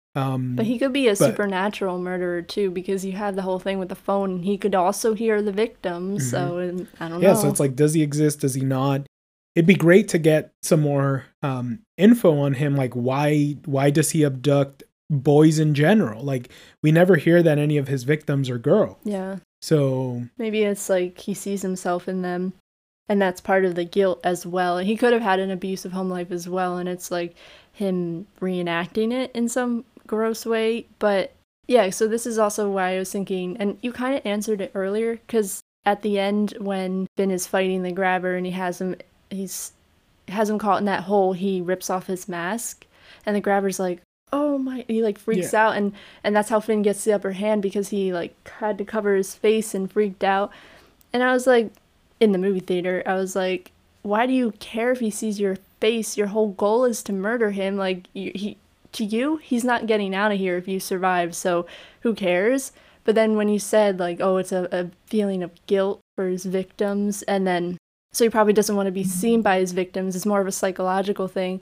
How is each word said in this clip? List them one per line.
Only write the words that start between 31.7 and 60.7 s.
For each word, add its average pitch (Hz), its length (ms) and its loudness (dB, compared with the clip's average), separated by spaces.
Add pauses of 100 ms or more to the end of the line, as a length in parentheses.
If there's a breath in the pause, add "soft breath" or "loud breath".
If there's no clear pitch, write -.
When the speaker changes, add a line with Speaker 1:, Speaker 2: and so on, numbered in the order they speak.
Speaker 2:
so 220 180 0
this 226 180 -2
is 226 120 -4
also 208 320 0
why 185 260 0
I 190 40 -2
was 190 120 -6
thinking, 185 460 -4
and 202 240 -2
you 240 120 -6
kinda 262 340 -4
answered 208 340 -2
it 180 140 -8
earlier, 214 520 -2
'cause 220 340 -2 (240)
at 208 160 2
the 202 180 0
end 202 400 0
when 190 560 -4
Finn 196 160 0
is 180 160 -2
fighting 190 360 0
the 180 80 -4
grabber 185 440 0
and 180 100 -4
he 185 60 -6
has 180 300 -6
him, 185 140 -4 (340)
he's, 190 420 -10 (560)
has 208 220 0
him 214 100 0
caught 202 200 0
in 208 60 -2
that 190 180 -2
hole, 190 300 2
he 185 280 -2
rips 185 280 -4
off 185 180 -4
his 185 200 -8
mask, 180 580 -8 (400 soft breath)
and 208 100 0
the 202 60 0
grabber's 196 380 0
like, 180 220 -4 (320)
"Oh 285 240 0
my," 262 300 -6
he, 226 140 0
like, 214 160 0
freaks 180 360 -2
Speaker 1:
Yeah. 220 140 6
Speaker 2:
out, 202 100 2
and, 202 160 0 (300 loud breath)
and 208 120 0
that's 208 140 2
how 220 100 2
Finn 214 220 0
gets 202 220 0
the 214 100 2
upper 196 180 -2
hand, 208 300 0
because 196 280 -4
he, 196 240 -2
like, 170 220 -6 (240)
had 214 200 -4
to 202 60 -6
cover 202 300 0
his 190 200 0
face 220 380 2
and 190 180 -4
freaked 208 320 -2
out. 196 280 2 (600 soft breath)
And 247 100 0
I 254 100 4
was 254 140 2
like, 233 240 4 (480)
in 214 140 6
the 180 40 2
movie 185 220 0
theater, 180 460 -2
I 190 100 0
was 190 200 -4
like, 185 360 -2 (300)
"Why 208 240 0
do 262 80 0
you 247 260 2
care 226 320 -2
if 254 80 0
he 220 100 -2
sees 208 300 -4
your 196 180 0 (220)
face? 226 380 -2
Your 208 100 0
whole 214 220 0
goal 208 360 2
is 233 180 -2
to 202 100 -6
murder 208 380 0
him. 196 260 -2
Like, 190 360 -4
you, 190 220 -10
he, 202 220 -8 (360)
to 233 100 -6
you, 240 340 0
he's 240 280 -4
not 233 220 0
getting 208 280 0
out 208 160 0
of 202 60 0
here 185 180 0
if 180 120 -6
you 190 120 -4